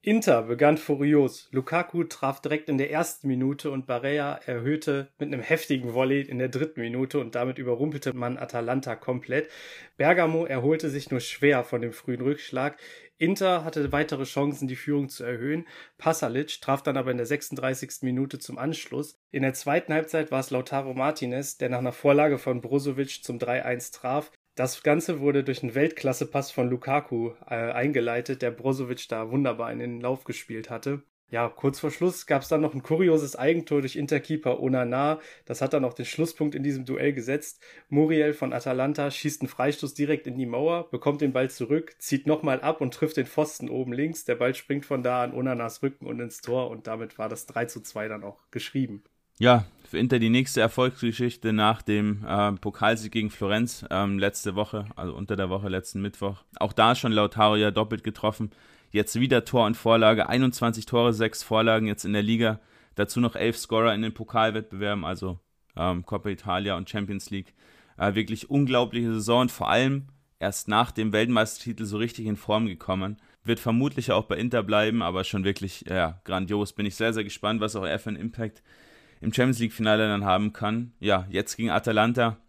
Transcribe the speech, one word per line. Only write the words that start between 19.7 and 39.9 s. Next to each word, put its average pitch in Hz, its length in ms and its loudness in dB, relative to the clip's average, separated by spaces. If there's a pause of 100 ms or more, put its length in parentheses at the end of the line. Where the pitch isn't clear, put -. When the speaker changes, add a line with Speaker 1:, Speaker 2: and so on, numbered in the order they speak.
Speaker 1:
Halbzeit 156 400 0
war 131 100 0
es 131 100 -6
Lautaro 135 420 -2
Martinez, 135 640 -4
der 127 120 -2
nach 123 100 -2
einer 127 140 -2
Vorlage 143 440 4
von 123 240 -2
Brozovic 135 640 -2
zum 120 160 -8
drei 123 260 -2
eins 123 240 -4
traf. 139 420 -4 (260)
Das - 260 -2
Ganze 156 360 2
wurde 139 240 2
durch 131 200 -4
einen 117 120 -4
Weltklasse-Pass 139 720 0
von 123 200 0
Lukaku, 123 600 -2 (140)
äh, 123 100 -6
eingeleitet, 120 840 0
der 120 100 0
Brozovic 127 580 -4
da 113 200 -4
wunderbar 117 400 0
in 117 100 -8
den 120 200 -8
Lauf 127 240 -4
gespielt - 460 -10
hatte. 139 320 -6 (280)
Ja, 117 200 0
kurz - 320 -2
vor 151 100 -2
Schluss 180 340 -2
gab's 139 220 0
dann 156 140 2
noch 156 120 0
ein 131 80 -6
kurioses 160 540 2
Eigentor 156 460 2
durch 135 160 -6
Interkeeper 143 640 0
Onana. 131 580 0 (240)
Das - 180 -6
hat 135 120 0
dann 139 100 2
auch 123 100 -2
den 123 120 -8
Schlusspunkt 151 500 -2
in 135 80 -4
diesem 135 220 -2
Duell 135 260 0
gesetzt. 135 500 -4 (280)
Muriel 151 440 4
von 131 200 -4
Atalanta 139 580 0
schießt - 300 -4
einen 131 80 -4
Freistoß 143 440 -2